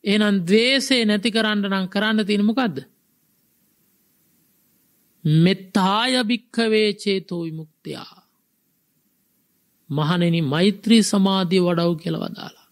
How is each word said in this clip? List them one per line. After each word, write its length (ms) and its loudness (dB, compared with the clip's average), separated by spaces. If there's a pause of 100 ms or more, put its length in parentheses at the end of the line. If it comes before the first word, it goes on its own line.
එහෙනම් 400 0
ද්වේෂය 580 2
නැති 300 0
කරන්න 340 -2
නම් 220 -2
කරන්න 380 -2
තියෙන්නේ 240 0
මොකද්ද? 280 -2 (2500)
මෙත්තාය 960 2
භික්ඛවේ 720 0
චේතෝ 480 -6
විමුක්තියා. 840 -14 (1600)
මහණෙනි, 520 0
මෛත්‍රී 600 2
සමාධිය 580 0
වඩව් 380 0
කියලා 220 -6
වදාලා. 520 -12